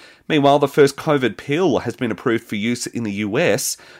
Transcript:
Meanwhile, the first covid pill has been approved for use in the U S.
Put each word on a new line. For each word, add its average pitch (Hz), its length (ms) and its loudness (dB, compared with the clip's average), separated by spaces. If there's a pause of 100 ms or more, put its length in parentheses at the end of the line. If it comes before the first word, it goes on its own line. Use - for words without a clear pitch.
(280)
Meanwhile, 143 320 4
the 143 80 2
first 139 260 4
covid 131 420 -2
pill 143 440 0
has 117 160 -6
been 113 160 -4
approved 113 320 -2
for - 100 -10
use 113 320 -4
in 117 160 -6
the 107 80 -4
U 104 280 -4
S. 139 380 0 (240)